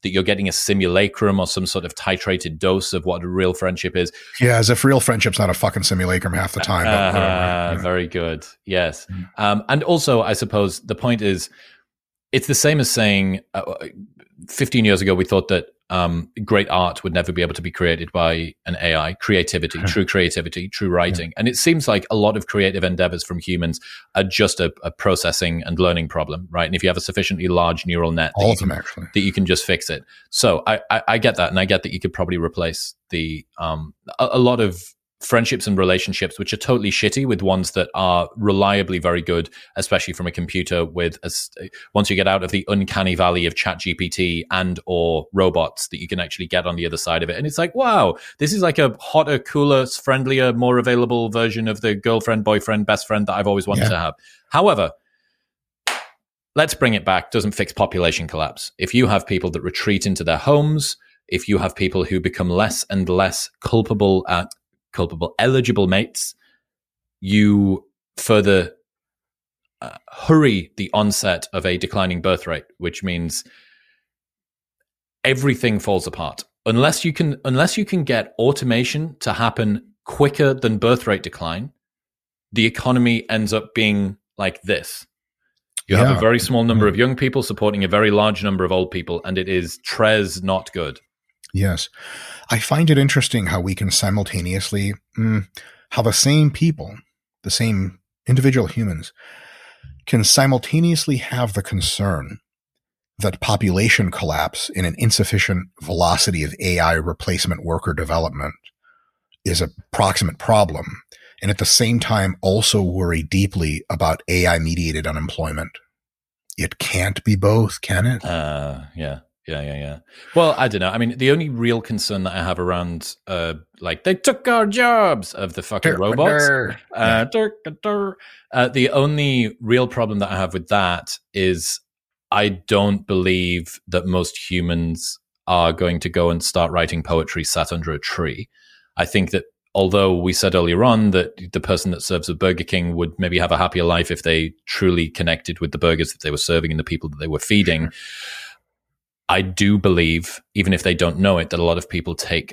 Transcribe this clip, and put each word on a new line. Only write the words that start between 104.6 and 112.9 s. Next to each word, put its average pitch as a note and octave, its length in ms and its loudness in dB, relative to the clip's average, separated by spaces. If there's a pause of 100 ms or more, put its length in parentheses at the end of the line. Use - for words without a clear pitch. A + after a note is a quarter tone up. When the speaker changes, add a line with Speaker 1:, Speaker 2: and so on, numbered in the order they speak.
Speaker 2:
in F#2 140 -4
an E2 140 -2
insufficient G2+ 720 0 (120)
velocity F2 640 0
of D2 180 -4
A F2+ 200 0
I E2 140 4
replacement E2 720 -4
worker E2 300 -2
development D#2+ 600 -4 (920)
is E2+ 180 0
a E2 60 -4 (240)
proximate F#2+ 460 0
problem, F#2+ 640 0 (380)
and G2 100 -2
at G2+ 80 -2
the F#2 60 0
same A#2 360 2
time F#2+ 420 0
also G#2 400 2
worry F2 400 0